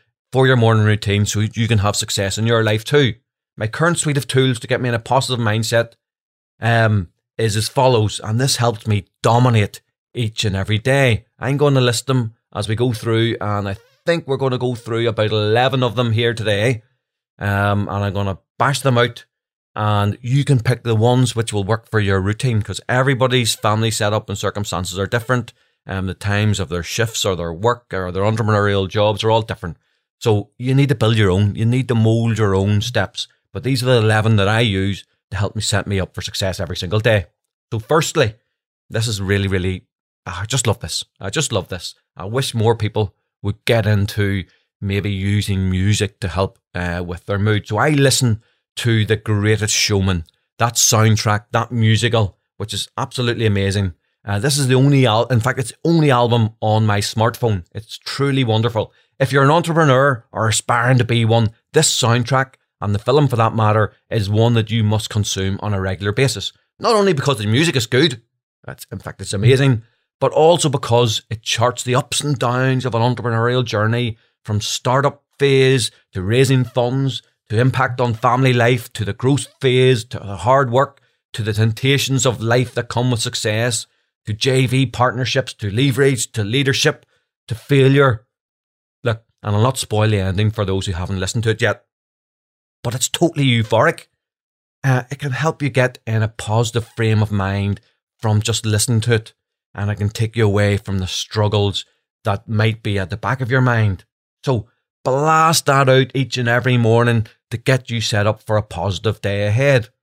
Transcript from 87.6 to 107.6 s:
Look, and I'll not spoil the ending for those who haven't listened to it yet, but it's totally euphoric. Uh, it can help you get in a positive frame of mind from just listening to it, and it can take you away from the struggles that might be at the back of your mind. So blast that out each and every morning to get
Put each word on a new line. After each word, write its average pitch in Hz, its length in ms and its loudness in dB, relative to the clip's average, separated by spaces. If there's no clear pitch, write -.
Look, 113 180 -4
and 104 100 -2
I'll 104 80 2
not 131 160 0
spoil 107 320 0
the 104 80 2
ending 95 320 0
for 107 140 -4
those 95 220 -4
who 98 60 -4
haven't 90 280 -6
listened 110 240 -4
to 113 60 2
it 107 120 -2
yet, 107 220 -2
but 123 140 -4
it's - 120 -4
totally 156 380 -2
euphoric. 120 640 0
Uh, 131 260 0
it 131 120 -12
can 143 100 -6
help 147 320 -4
you 143 80 -2
get 127 340 0
in 110 200 0
a 110 40 -2
positive 113 680 -2
frame 110 260 2
of 104 80 -2
mind 101 500 -2
from 107 240 0
just 113 240 -4
listening 110 360 0
to 120 120 2
it, 110 200 -4
and 101 160 -6
it 104 80 -4
can 101 120 -2
take 110 260 -4
you 117 100 2
away 101 340 2
from 98 200 -6
the 92 80 -4
struggles 104 800 -2
that 101 240 -4
might 110 340 0
be 101 160 -4
at 95 100 -4
the 101 80 -8
back 117 240 -4
of 117 120 -4
your 135 80 2
mind. 110 440 0
So 120 220 -2
blast 160 640 2
that 135 220 4
out 131 260 4
each 139 220 -2
and 123 120 -2
every 123 280 2
morning 117 520 2
to 117 40 -4
get 131 340 -2